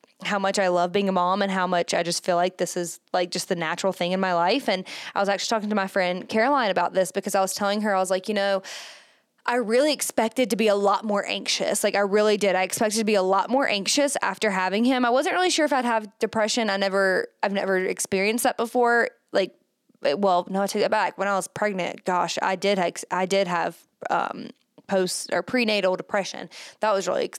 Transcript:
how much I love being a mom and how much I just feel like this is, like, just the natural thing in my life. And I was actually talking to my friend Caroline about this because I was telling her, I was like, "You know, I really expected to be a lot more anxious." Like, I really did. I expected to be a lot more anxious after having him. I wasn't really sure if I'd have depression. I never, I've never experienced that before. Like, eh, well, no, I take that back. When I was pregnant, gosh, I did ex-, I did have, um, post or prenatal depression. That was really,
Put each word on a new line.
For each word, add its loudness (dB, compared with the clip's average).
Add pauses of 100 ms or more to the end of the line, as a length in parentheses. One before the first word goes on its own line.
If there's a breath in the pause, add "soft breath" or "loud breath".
(240)
how -2
much 0
I 4
love 2
being 2
a 0
mom 2
and 0
how 0
much 0
I 2
just -4
feel 2
like 0
this -4
is, -6 (140)
like, 0
just -6
the 0
natural -2
thing -2
in 0
my 0
life. 2
And -2 (280 loud breath)
I 0
was 0
actually -2
talking -2
to 0
my 0
friend -2
Caroline 2
about 0
this 0
because -6
I 4
was 0
telling -2
her, 0
I 2
was 0
like, -2
"You -2
know, 0 (840 loud breath)
I 0
really 2
expected 0
to 2
be 2
a 4
lot 2
more -2
anxious." -2
Like, 0
I 4
really 4
did. 2
I 2
expected -2
to 0
be 2
a 4
lot 2
more 2
anxious 0
after 0
having 0
him. 2
I 2
wasn't 2
really 2
sure 2
if 0
I'd 0
have 0 (120)
depression. 0
I 0
never, 2 (140)
I've 0
never 0
experienced -2
that 0
before. 2 (220)
Like, 0 (500)
eh, 2
well, 2
no, 0
I 0
take -2
that 2
back. -2
When -2
I 0
was -4
pregnant, -4
gosh, -2
I 0
did 0
ex-, -2
I -2
did 0
have, -4 (320)
um, -2 (380)
post 0
or 0
prenatal 2
depression. -6 (300 loud breath)
That 2
was 0
really, -2